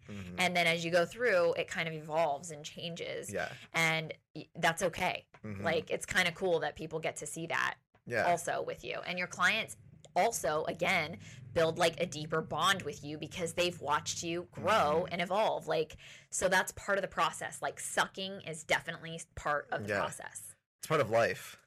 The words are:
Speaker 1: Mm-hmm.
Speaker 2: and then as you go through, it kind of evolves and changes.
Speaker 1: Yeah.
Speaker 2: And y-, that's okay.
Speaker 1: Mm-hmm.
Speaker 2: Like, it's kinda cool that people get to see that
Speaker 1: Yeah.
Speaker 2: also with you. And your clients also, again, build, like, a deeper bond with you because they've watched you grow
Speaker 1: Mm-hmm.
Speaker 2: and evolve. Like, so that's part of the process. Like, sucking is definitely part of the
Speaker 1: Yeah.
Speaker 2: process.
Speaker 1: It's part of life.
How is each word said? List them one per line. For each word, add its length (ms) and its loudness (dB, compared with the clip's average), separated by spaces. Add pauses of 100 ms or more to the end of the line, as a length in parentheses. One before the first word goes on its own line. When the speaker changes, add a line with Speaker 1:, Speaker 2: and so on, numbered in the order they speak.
(100)
Speaker 1:
Mm-hmm. 280 -10
Speaker 2:
and 160 4
then 140 4
as 160 2
you 80 0
go 140 6
through, 480 4
it 160 -2
kind 180 -2
of 60 -4
evolves 580 0
and 140 -12
changes. 640 -8
Speaker 1:
Yeah. 160 -2 (260)
Speaker 2:
And 400 0 (220)
y-, 120 -12 (100)
that's 260 2
okay. 400 -2 (220)
Speaker 1:
Mm-hmm. 180 -8
Speaker 2:
Like, 260 0
it's 160 -4
kinda 280 2
cool 260 2
that 160 -4
people 240 -6
get 180 -4
to 80 -10
see 220 -8
that 280 0 (300)
Speaker 1:
Yeah. 200 0
Speaker 2:
also 360 2
with 220 -6
you. 240 -6
And 100 -4
your 100 -2
clients 500 0 (360)
also, 520 2
again, 540 0 (340)
build, 240 4
like, 240 4
a 40 2
deeper 360 -2
bond 400 2
with 200 -8
you 160 -8
because 360 -4
they've 260 2
watched 440 0
you 280 -4
grow 540 4
Speaker 1:
Mm-hmm. 80 -6
Speaker 2:
and 80 -4
evolve. 480 0
Like, 260 0 (360)
so 180 2
that's 240 4
part 240 0
of 40 0
the 60 -4
process. 540 -2
Like, 180 -6
sucking 640 -2
is 240 -10
definitely 560 -2 (140)
part 360 -2
of 120 -4
the 100 -2
Speaker 1:
Yeah. 60 2
Speaker 2:
process. 540 -6 (280)
Speaker 1:
It's 60 -12
part 120 2
of 100 2
life. 460 2 (120)